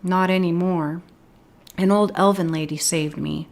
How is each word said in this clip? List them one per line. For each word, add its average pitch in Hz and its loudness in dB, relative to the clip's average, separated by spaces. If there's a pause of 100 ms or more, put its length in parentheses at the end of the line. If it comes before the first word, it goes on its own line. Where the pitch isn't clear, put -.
not 185 0
anymore. 175 0 (760)
An 190 2
old 208 4
elven 190 2
lady 156 -4
saved 151 -2
me. 151 -6